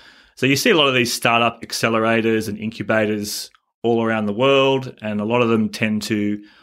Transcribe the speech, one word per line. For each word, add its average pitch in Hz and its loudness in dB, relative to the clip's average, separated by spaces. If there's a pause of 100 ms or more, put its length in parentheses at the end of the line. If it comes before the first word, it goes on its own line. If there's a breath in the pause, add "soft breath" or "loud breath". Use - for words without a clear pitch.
(360 loud breath)
So - -2
you 139 2
see 135 2
a 196 4
lot 147 4
of 135 2
these 123 0
startup 117 0
accelerators 113 0
and 104 -6
incubators 107 -4 (340)
all 117 2
around 110 -2
the 101 -2
world, 135 2
and 104 -6
a 104 -2
lot 120 2
of 117 2
them 110 2
tend 107 -4
to 104 -2 (220 loud breath)